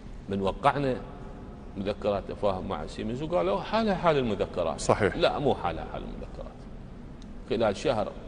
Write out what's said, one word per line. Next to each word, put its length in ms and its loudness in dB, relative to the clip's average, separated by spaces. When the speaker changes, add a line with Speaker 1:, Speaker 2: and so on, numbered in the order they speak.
Speaker 1:
من 140 2
وقعنا 540 4
مذكرات 520 0
تفاهم 400 0
مع 180 -4
سيمنز 360 -4
وقالوا: 380 2
"حالها 340 2
حال 240 4
المذكرات". 640 0
Speaker 2:
صحيح. 360 4
Speaker 1:
لا، 220 4
مو 160 4
حالها 380 -2
حال 100 -6
المذكرات. 540 -10
خلال 260 4
شهر، 320 2